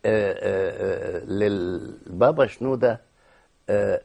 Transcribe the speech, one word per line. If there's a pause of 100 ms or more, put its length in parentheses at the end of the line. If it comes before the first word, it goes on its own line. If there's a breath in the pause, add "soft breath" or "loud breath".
آه،
آه،
آه،
للبابا
شنودة، (680 soft breath)
آه،